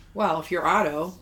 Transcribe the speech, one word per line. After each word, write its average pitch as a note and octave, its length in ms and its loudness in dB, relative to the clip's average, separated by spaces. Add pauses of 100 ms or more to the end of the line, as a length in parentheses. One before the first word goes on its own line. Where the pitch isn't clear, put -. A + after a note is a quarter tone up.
(140)
Well, F#3 260 0
if D#3 100 -8
you're E3+ 160 -2
Otto, E3+ 560 0